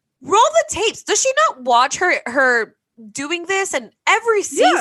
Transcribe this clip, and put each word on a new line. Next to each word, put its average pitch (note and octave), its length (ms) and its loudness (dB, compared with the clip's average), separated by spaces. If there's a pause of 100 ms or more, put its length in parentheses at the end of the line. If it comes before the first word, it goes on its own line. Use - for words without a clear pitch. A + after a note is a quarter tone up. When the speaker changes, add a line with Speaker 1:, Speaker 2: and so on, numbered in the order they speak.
(220)
Speaker 1:
roll E4 200 2
the D#5 240 2 (100)
tapes. - 280 -4
Does G4 180 -2
she C5 80 0 (180)
not C4+ 160 -8
watch B3 340 2
her, F4+ 180 0 (100)
her A#3+ 500 0 (360)
doing D#4+ 340 -8
this? F#4+ 280 -2
And B3+ 180 -8 (140)
every A4 340 2
Speaker 2:
Yeah. F4 40 -2 (380)